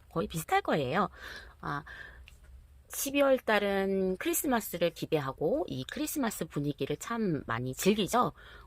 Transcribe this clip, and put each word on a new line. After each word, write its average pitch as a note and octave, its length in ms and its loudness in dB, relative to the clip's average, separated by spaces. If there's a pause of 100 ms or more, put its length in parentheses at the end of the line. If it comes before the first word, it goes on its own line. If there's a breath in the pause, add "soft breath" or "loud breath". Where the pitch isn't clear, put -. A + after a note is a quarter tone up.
거의 F#3 200 -2
비슷할 F#4 340 0
거예요. E3+ 460 2 (520 loud breath)
아, D3 220 -6 (1080 loud breath)
십이월 C#4 460 4
달은 G3 800 2
크리스마스를 A#3 720 0
기대하고 D#3 800 0
이 C3 220 -6
크리스마스 C4 540 -4
분위기를 D3 520 -2
참 G#3 500 -2
많이 B2 280 -4
즐기죠. G#3 580 2 (340 loud breath)